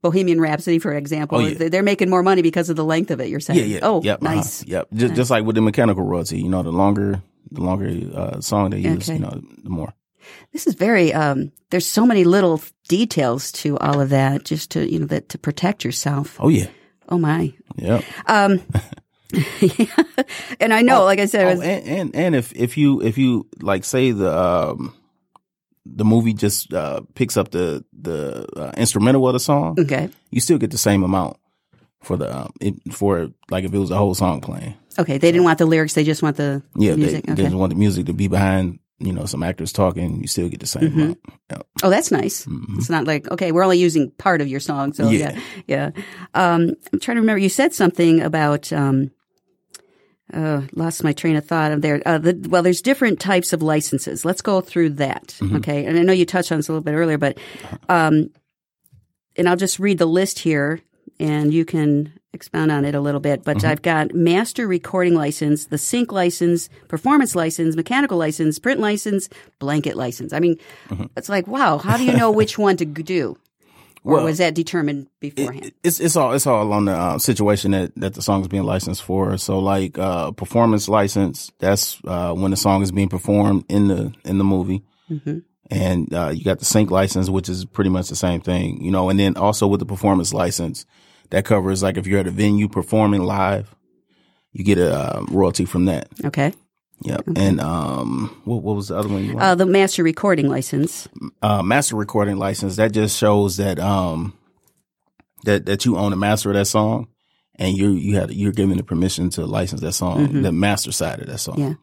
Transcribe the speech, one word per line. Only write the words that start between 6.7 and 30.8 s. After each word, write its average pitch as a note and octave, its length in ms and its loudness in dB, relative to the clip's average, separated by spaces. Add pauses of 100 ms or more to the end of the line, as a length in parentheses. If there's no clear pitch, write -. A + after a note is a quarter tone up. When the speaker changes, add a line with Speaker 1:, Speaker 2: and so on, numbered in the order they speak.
Speaker 2:
longer, G2 520 2 (280)
the - 120 -8
longer, F#2+ 260 -2 (280)
uh, F2+ 240 -6
song G2+ 300 0
they G2+ 80 -4
use, D#3+ 300 -2
Speaker 1:
Okay. E3 100 -4
Speaker 2:
you D#3 60 -4
know, - 160 -10 (240)
the - 60 -12
more. E2+ 220 -6 (600)
Speaker 1:
This - 140 -8
is B3+ 80 0
very, F#3+ 380 2
um, C#3+ 380 0 (200)
there's F3 160 -2
so A3 200 2
many A3 180 6
little F3 360 4 (280)
details D#3 640 0
to C#3+ 260 -2
all C#3+ 220 2
of C#3 100 2
that C3+ 340 2
just - 280 -6
to, D3+ 180 0
you D#3+ 100 -2
know, D3+ 60 -2
that D#3 240 -4
to - 80 -12
protect F3+ 460 -4
yourself. C#3+ 560 -4
Speaker 2:
Oh, D#3 100 4
yeah. D3 160 2 (420)
Speaker 1:
Oh, F3 100 0
my. D#3+ 340 0 (240)
Speaker 2:
Yep. A2+ 280 0 (220)
Speaker 1:
Um, G3+ 340 4 (720)
<laughs> - 0 - (280)
yeah. G3+ 260 4 (760)
And A3+ 120 4
I A3 100 6
know, A#3+ 200 6
Speaker 2:
Oh, - 20 6
Speaker 1:
like G3 140 6
I G3+ 80 2
said, G#3 160 2
it F#3 40 6
Speaker 2:
oh, F#3 100 4
Speaker 1:
was F3 60 -4
Speaker 2:
and, F3 260 -4
and, E3+ 280 -4
and E3 200 2
if, A#2+ 180 -2
if A#2+ 220 -2
you, C#3+ 260 4
if A2 160 0
you, B2+ 300 2 (120)
like, F#2+ 240 -2
say B2+ 280 2
the, F#2 240 0
um, E2 580 0 (920)
the G#2+ 160 -4
movie A2+ 300 4
just, - 400 -2
uh, D2 260 -4 (140)
picks - 220 -2
up G2 160 0
the, E2+ 400 -4
the, D2 520 -8 (120)
uh, D2 200 -10
instrumental A#2 520 4
of B2+ 60 2
the B2+ 60 0
song, D#3 380 0
Speaker 1:
Okay. D3 300 0 (220)
Speaker 2:
you B2 100 0
still E3 180 2
get - 140 -2
the - 60 -6
same G2+ 260 2